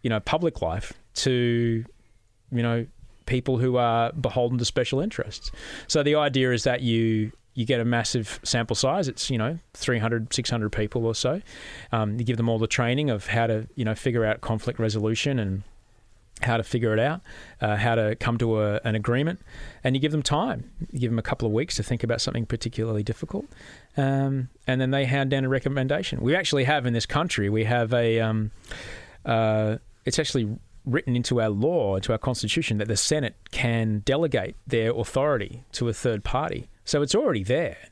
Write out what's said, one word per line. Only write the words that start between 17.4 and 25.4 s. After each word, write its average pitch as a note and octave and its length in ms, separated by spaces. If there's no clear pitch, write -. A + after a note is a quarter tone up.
uh, G#2+ 140
how A2+ 220
to A2 180
come A#2+ 240
to A2 240
a, G#2 220
an A2 100
agreement, B2+ 460
and B2+ 140
you C3+ 40
give D3 120
them D3+ 100
time. D3 480
You B2+ 80
give A#2+ 100
them A#2 80
a A2+ 40
couple - 260
of G#2+ 40
weeks B2+ 220
to A2 80
think A#2+ 220
about A#2 160
something - 260
particularly A2+ 560
difficult, D#3 420
um, C3+ 520
and C3 120
then C3 120
they C#3 120
hand C3+ 260
down C3+ 140